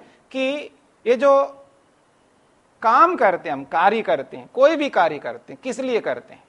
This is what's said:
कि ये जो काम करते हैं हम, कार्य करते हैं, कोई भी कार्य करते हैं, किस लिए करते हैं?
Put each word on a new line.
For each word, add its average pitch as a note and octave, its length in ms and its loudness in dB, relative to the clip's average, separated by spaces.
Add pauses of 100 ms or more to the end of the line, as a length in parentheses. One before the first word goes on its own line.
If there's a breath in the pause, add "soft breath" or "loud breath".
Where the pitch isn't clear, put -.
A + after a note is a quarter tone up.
(320 soft breath)
कि C4+ 440 -6 (320)
ये A#3+ 80 2
जो C#4 500 0 (1160)
काम C4+ 340 4
करते F#3 340 0
हैं D3 40 -4
हम, C#3 100 -8
कार्य F#3+ 380 0
करते D3+ 360 -4
हैं, - 160 -18
कोई C#4+ 220 4
भी C#4+ 140 -2
कार्य E3 300 0
करते B2 340 -14
हैं, C3+ 100 -20
किस B3+ 160 -8
लिए B3+ 200 -2
करते B2+ 340 -8
हैं? - 160 -20